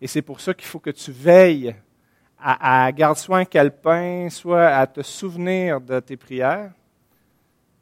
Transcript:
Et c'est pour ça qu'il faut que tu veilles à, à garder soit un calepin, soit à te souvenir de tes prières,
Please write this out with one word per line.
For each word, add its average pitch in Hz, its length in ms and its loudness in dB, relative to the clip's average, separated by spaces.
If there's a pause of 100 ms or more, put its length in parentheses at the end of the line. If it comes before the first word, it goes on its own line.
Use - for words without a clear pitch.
Et 127 60 -10
c'est 151 160 -6
pour - 180 -16
ça 185 120 -6
qu'il - 140 -16
faut - 120 -16
que 151 120 -12
tu - 200 -14
veilles 143 640 4 (640)
à, 127 460 2
à 131 80 0
garder 151 260 0
soit 185 200 -2
un 185 60 0
calepin, 175 880 0
soit 175 360 0
à 135 200 2
te - 160 -8
souvenir 180 800 -6
de 127 200 -6
tes 127 160 -14
prières, 147 560 -6 (1080)